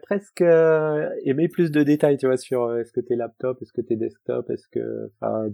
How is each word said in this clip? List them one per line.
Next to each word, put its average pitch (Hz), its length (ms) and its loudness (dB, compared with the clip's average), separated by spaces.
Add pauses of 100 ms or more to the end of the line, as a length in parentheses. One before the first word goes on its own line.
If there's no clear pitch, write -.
presque, - 400 -6
euh, 160 680 4 (160)
aimé 143 240 0
plus 170 220 0
de 147 140 4
détails, 147 320 4
tu 131 100 -2
vois, 131 100 2
sur, 127 280 -2
euh, 117 160 -2
est-ce 113 120 -8
que 123 80 -4
t'es 120 140 -2
laptop, 123 480 -6
est-ce - 100 -20
que - 80 -8
t'es 113 140 -2
desktop, 120 560 -6
est-ce 117 220 -8
que, 113 480 -8
enfin, 110 340 -4